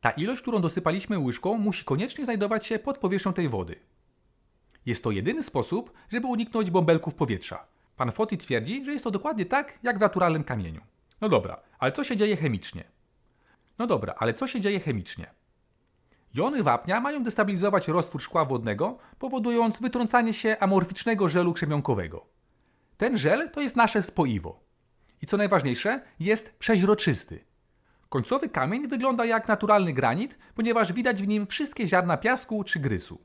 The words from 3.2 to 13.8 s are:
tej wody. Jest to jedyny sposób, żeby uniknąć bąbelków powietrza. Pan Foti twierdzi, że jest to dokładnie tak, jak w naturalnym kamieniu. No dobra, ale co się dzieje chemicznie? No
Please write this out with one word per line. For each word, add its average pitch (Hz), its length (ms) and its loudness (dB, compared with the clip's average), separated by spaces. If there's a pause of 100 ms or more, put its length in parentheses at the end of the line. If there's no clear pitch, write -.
tej 165 160 0
wody. 90 260 -4 (1080)
Jest 120 180 -4
to 117 80 0
jedyny 143 300 -2
sposób, 175 520 -4 (160)
żeby 240 180 -4
uniknąć 226 440 -2
bąbelków 165 440 2
powietrza. - 500 -4 (300)
Pan 123 160 -2
Foti 220 260 -2
twierdzi, 151 480 -4
że 285 60 -6
jest 294 120 -6
to 233 80 -4
dokładnie 196 340 -2
tak, 285 380 -2
jak 240 140 -2
w 185 40 2
naturalnym 180 420 2
kamieniu. 87 380 -6 (400)
No 214 80 0
dobra, 98 320 0 (180)
ale 131 120 2
co 285 120 -4
się 247 140 -2
dzieje 208 200 2
chemicznie? 120 460 -2 (920)
No 233 100 -4